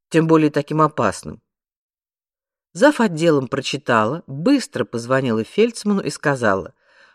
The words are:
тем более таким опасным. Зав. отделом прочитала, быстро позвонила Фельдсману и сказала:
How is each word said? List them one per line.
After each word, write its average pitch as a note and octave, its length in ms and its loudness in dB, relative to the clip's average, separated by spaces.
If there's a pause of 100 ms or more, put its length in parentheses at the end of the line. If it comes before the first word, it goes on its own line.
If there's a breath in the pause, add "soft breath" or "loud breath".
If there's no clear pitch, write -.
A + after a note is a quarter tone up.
(100)
тем D#3+ 160 2
более D#3 240 4
таким D3+ 300 -2
опасным. A#2 640 -2 (1300)
Зав. G3 280 2
отделом D#3+ 480 2
прочитала, C3 800 -2
быстро E3+ 580 -2
позвонила A#2+ 600 -2
Фельдсману G#3 580 -2
и - 80 -6
сказала: A2+ 640 -2 (400 soft breath)